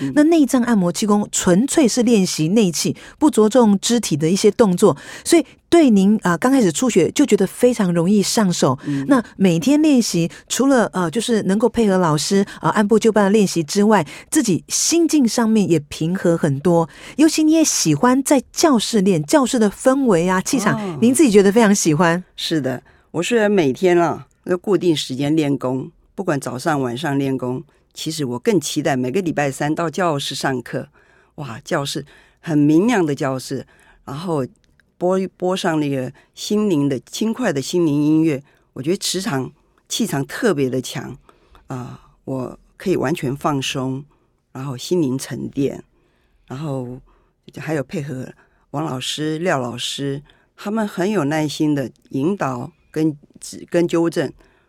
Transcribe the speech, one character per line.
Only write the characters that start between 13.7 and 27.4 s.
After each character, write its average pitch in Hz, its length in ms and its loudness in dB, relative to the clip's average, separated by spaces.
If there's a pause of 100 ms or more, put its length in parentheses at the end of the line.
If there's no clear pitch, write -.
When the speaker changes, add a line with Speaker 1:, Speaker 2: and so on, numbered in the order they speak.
Speaker 2:
外， 208 240 4 (240)
自 311 100 2
己 190 280 0
心 - 360 0
境 294 220 2
上 220 220 0
面 214 200 2
也 170 80 4 (120)
平 165 260 -4
和 170 220 2
很 143 240 0
多。 170 280 2 (280)
尤 302 100 6
其 311 160 0
你 311 80 4
也 320 140 4
喜 - 280 0
欢 247 300 2
在 277 180 2 (120)
教 285 260 2
室 214 220 0
练， 185 200 2
教 269 240 2
室 233 140 -2
的 214 100 4
氛 262 360 0
围 180 240 2
啊， 185 100 2
气 262 180 -2
场， - 220 0
Speaker 1:
哦。 185 220 -8
Speaker 2:
您 247 120 4
自 254 80 2
己 277 80 6
觉 196 140 8
得 196 80 6
非 214 100 4
常 208 140 6
喜 165 180 0
欢。 170 300 2 (140)
Speaker 1:
是 160 240 -4
的， 127 200 -6 (300)
我 151 100 -4
虽 233 160 -2
然 208 140 2
每 156 220 2
天 175 260 2
啊， 160 260 -2 (200)
都 180 120 -2
固 185 200 -2
定 170 180 2
时 135 180 -8
间 143 220 -2
练 139 220 0
功， 131 340 -6 (240)
不 196 80 -8
管 160 160 -2
早 127 180 -8
上 147 220 -2
晚 123 180 -4
上 143 220 -4
练 135 180 -2
功， 127 240 -6 (320)